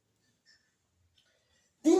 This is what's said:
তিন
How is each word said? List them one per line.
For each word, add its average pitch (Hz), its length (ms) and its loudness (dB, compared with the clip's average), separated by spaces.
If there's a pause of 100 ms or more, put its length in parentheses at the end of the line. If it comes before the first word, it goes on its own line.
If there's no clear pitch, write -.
(1800)
তিন 349 160 0